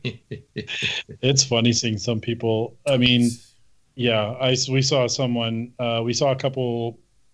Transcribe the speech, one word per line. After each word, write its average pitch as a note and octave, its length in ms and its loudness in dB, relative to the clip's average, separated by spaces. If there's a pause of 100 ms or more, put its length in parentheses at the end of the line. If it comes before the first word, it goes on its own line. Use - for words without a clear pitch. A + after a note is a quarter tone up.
(1200)
It's C3+ 220 4
funny A#2 300 2
seeing A2+ 240 -2
some A2 220 -4
people. A2+ 580 -2 (100)
I C#3 100 2
mean, B2 340 4 (680)
yeah, A2+ 400 2
I C3 120 2
s-, C3 180 0
we C3 120 2
saw C3 260 2
someone, A#2 680 -2
uh, A#2 240 -2
we A#2+ 120 -2
saw C#3 180 2
a C3 40 0
couple A#2+ 640 -2 (360)